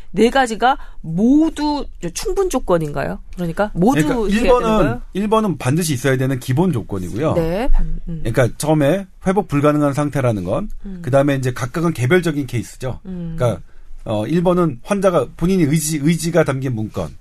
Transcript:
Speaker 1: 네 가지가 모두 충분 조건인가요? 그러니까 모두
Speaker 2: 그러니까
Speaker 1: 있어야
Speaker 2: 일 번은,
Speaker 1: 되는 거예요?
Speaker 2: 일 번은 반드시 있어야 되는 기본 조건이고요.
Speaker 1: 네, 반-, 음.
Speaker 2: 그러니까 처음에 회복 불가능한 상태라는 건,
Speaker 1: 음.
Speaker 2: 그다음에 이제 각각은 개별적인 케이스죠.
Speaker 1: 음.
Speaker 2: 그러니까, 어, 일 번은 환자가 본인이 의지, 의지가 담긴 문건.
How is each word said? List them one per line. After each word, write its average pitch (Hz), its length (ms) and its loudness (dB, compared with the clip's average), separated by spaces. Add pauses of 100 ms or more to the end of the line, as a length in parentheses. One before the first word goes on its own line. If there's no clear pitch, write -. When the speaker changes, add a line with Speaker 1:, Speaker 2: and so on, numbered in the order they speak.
(120)
Speaker 1:
네 220 160 4
가지가 247 480 2 (260)
모두 294 840 2 (280)
충분 392 360 -2
조건인가요? 160 680 -2 (160)
그러니까 180 380 -4
모두 269 340 4
Speaker 2:
그러니까 233 200 0
Speaker 1:
있어야 202 140 2
Speaker 2:
일 262 60 2
번은, 247 180 4
Speaker 1:
되는 220 120 2
거예요? 127 240 0 (100)
Speaker 2:
일 208 160 -2
번은 208 300 2
반드시 156 360 0
있어야 131 220 0
되는 131 240 -2
기본 160 320 0
조건이고요. 98 600 -4
Speaker 1:
네, 175 380 0
반-, 165 360 4
음. 165 160 -6
Speaker 2:
그러니까 120 240 2 (100)
처음에 156 480 2 (220)
회복 190 180 0
불가능한 147 460 2
상태라는 127 520 0
건, 143 240 -2 (180)
Speaker 1:
음. 190 160 -10
Speaker 2:
그다음에 139 340 2
이제 127 160 -2
각각은 160 400 -2
개별적인 147 560 0
케이스죠. 120 580 -6
Speaker 1:
음. 175 320 -10
Speaker 2:
그러니까, 120 220 0 (440)
어, 107 220 -2
일 165 160 0
번은 175 400 2
환자가 185 540 2
본인이 185 260 2
의지, 151 400 0
의지가 165 400 2
담긴 135 320 -2
문건. 101 340 -6 (120)